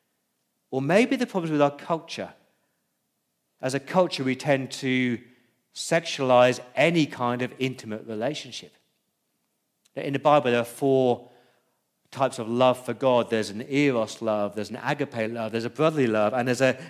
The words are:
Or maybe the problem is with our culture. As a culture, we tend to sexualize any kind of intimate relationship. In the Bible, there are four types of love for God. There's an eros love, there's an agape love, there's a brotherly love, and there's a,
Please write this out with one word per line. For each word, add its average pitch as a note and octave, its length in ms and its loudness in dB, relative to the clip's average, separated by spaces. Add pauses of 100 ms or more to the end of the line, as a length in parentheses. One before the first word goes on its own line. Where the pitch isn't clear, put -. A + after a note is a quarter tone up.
(720)
Or C3 100 -2
maybe G#3+ 360 4
the A#3+ 100 -2
problem F3 200 -4
is D#3+ 60 -4
with D3 100 4
our C#3+ 140 4
culture. D3+ 580 -8 (1300)
As C3 140 -2
a C3+ 60 -2
culture, E3+ 420 0
we C3 140 0
tend C3+ 360 0
to B2+ 460 0 (560)
sexualize B2+ 840 4 (160)
any D#3 300 4
kind A#2+ 360 -2
of B2+ 160 -4
intimate A#2+ 480 -6
relationship. A2+ 720 -8 (1200)
In C#3+ 160 -6
the C3+ 80 -4
Bible, D3 320 4
there A#2+ 80 2
are A#2 40 -2
four C3 680 0 (800)
types B2+ 280 -2
of A2+ 80 -8
love B2 380 2
for A#2+ 80 -4
God. B2 380 2
There's G#2+ 180 0
an G#2 220 -10
eros C3+ 500 0
love, G#2 340 -2
there's G#2 140 -6
an A2+ 160 -10
agape B2+ 480 -4
love, A2+ 180 -6
there's A2+ 140 -4
a A#2+ 60 -6
brotherly D3+ 360 0
love, G#2+ 280 2
and B2+ 120 -2
there's B2 140 0
a, B2+ 180 2 (100)